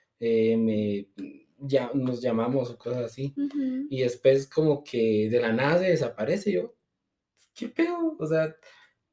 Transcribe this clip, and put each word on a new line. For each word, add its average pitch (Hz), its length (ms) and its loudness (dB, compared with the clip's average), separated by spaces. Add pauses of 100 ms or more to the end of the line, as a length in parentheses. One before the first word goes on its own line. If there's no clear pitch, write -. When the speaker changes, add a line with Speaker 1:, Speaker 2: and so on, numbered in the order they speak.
(200)
Speaker 1:
eh, 113 360 2
me, 107 520 0 (500)
ya, 139 360 -2
nos 127 260 -2
llamamos 120 500 -2
o 120 80 -16
cosas 123 260 -6
así. 135 320 -8
Speaker 2:
Ujú. 277 540 -4
Speaker 1:
Y 131 120 -4
después 135 460 4
como 151 360 2
que 110 460 2
de 120 100 2
la 113 140 0
nada 143 260 4
se 190 60 0
desaparece, 160 680 0
yo, - 220 -4 (800)
¿qué 233 140 -10
pedo? 330 500 -2
O 156 80 -4
sea, 160 280 0 (580)